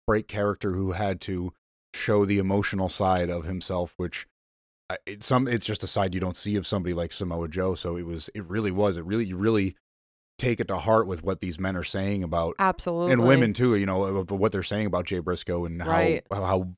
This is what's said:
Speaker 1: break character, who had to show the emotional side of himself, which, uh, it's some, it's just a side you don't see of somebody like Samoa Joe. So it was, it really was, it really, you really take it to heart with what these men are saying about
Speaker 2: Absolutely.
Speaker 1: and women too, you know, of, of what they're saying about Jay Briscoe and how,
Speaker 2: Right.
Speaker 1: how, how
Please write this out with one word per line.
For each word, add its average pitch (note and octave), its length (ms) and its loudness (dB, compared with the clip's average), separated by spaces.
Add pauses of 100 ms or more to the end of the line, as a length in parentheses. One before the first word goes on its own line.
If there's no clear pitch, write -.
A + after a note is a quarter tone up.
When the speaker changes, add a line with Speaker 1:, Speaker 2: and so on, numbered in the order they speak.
Speaker 1:
break A2 200 2
character, G2+ 460 -2
who F#2+ 200 -2
had F#2+ 280 -2
to F2+ 320 -4 (420)
show G#2 300 4
the G2+ 140 2
emotional G2 500 2
side F#2 420 2
of F2 140 -4
himself, F2+ 540 -4
which, - 280 -6 (640)
uh, F#2 60 -6 (100)
it's G#2 200 -8
some, C3 200 4
it's A#2+ 180 0
just G#2+ 200 -2
a - 20 -4
side G2 260 0
you F#2 80 -2
don't F2+ 160 -4
see G#2 200 -2
of F#2 100 -2
somebody F2+ 260 -2
like E2+ 200 -2
Samoa E2+ 360 -4
Joe. F#2 280 0
So E2+ 200 -4
it F2 80 -6
was, E2 300 -6
it G#2 120 -10
really G2+ 260 -2
was, G2 240 2
it E2+ 80 -6
really, G#2+ 200 0
you F#2 120 -6
really G2+ 400 2 (640)
take A#2+ 200 0
it G#2+ 100 -2
to F#2+ 100 -2
heart A2 280 4
with F2+ 160 -6
what F#2 180 -2
these F2+ 200 -4
men F#2+ 160 0
are F2 80 -4
saying G2 400 -2
about E2 340 0
Speaker 2:
Absolutely. F3 540 0
Speaker 1:
and A#2+ 100 4
women B2 320 6
too, A#2+ 220 4
you G2 100 2
know, F#2+ 160 0
of, G2 140 0
of F#2 160 -2
what G2+ 180 2
they're G2 140 -2
saying G#2+ 220 -2
about F2 200 -2
Jay F2+ 140 -2
Briscoe F2 440 -2
and E2+ 160 -6
how, F2 100 -4
Speaker 2:
Right. B2 400 2
Speaker 1:
how, G2 140 -4
how F#2 340 0